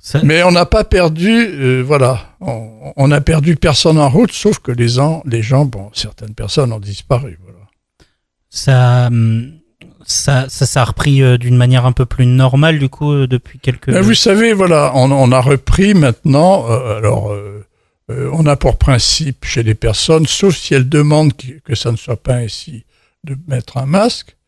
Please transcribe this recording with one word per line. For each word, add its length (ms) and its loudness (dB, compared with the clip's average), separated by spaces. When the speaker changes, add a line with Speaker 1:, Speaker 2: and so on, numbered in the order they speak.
Speaker 1:
Ça 220 -4
Speaker 2:
Mais 220 2
on 80 4
n'a 140 2
pas 180 0
perdu, 460 0
euh, 540 0
voilà, 560 -2
on, 560 -12
on 140 2
a 100 2
perdu 360 0
personne 420 2
en 100 2
route, 240 2
sauf 280 -2
que 100 -10
les 180 0
gens, 380 -2
les 160 -2
gens, 220 2
bon, 280 -8
certaines 420 -12
personnes 380 -4
ont 60 -8
disparu, 640 -6
voilà. 160 -20
Speaker 1:
Ça, 580 2
hum, 440 -2
ça, 420 -2
ça, 180 -2
ça 160 -2
a 20 2
repris, 380 0
euh, 140 4
d'une 200 0
manière 280 4
un 80 2
peu 140 0
plus 200 0
normale, 520 2
du 100 -2
coup, 240 -4
euh, 140 0
depuis 320 -6
quelques 300 -6
Speaker 2:
Mais 120 0
vous 140 2
savez, 380 2
voilà, 420 2
on, 160 2
on 220 2
a 80 4
repris 540 2
maintenant, 760 2
euh, 260 -2
alors, 360 -2
euh, 320 -12
euh, 220 -8
on 140 0
a 100 2
pour 220 -2
principe 680 0
chez 200 -4
les 100 0
personnes, 520 0
sauf 300 0
si 180 -4
elles 140 0
demandent 480 2
qui, 280 -18
que 100 -6
ça 180 -6
ne 40 -4
soit 260 -8
pas 140 -4
ainsi, 480 -10
de 120 -10
mettre 300 -8
un 80 -6
masque 500 -2